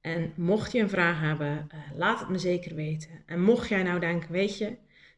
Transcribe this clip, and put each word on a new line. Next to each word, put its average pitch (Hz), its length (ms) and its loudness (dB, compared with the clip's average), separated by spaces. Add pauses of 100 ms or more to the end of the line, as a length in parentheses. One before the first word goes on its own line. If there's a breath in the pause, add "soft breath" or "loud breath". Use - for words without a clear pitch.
En 165 360 -4
mocht 196 360 0
je 247 80 2
een 202 80 2
vraag 175 320 2
hebben, 151 480 -2
eh, 156 100 -16 (160)
laat 208 260 0
het - 80 -10
me 185 100 0
zeker 175 360 -2
weten. 156 520 -6
En 170 160 -2
mocht 233 260 6
jij 190 140 2
nou 180 180 0
denken, 165 320 -2
"Weet 196 260 0
je, 220 180 -4 (420 soft breath)